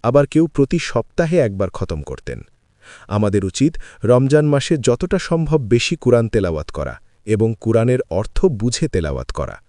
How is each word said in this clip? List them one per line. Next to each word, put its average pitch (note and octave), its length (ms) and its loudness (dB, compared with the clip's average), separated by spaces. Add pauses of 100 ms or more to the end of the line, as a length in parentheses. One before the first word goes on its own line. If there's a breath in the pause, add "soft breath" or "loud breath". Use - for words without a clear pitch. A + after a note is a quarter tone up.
আবার C#3 240 4
কেউ D#3+ 200 2
প্রতি D3+ 320 0
সপ্তাহে D#3+ 580 -2
একবার G2 320 0
খতম D#2+ 320 -6
করতেন। C2 380 -12 (680 loud breath)
আমাদের G2+ 380 0
উচিত D3+ 280 0 (300 loud breath)
রমজান C3+ 420 4
মাসে D3 320 0
যতটা C3+ 420 0
সম্ভব D#3+ 420 0
বেশি A#2 340 0
কোরআন A#2 320 2
তেলাওয়াত F2 440 -2
করা C2+ 240 -8 (300)
এবং G#2+ 340 0
কোরআনের A2+ 400 2 (100)
অর্থ - 360 -2
বুঝে B2+ 420 0
তেলাওয়াত D2 440 -4
করা। B1+ 240 -8 (140)